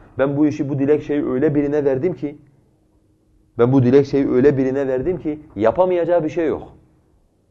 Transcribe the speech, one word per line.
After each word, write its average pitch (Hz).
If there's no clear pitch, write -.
Ben 139
bu 151
işi, 139
bu 135
dilek 143
şeyi 147
öyle 131
birine 143
verdim 139
ki, 147
ben 120
bu 135
dilek 135
şeyi 139
öyle 127
birine 131
verdim 131
ki 151
yapamayacağı 170
bir 156
şey 160
yok. 87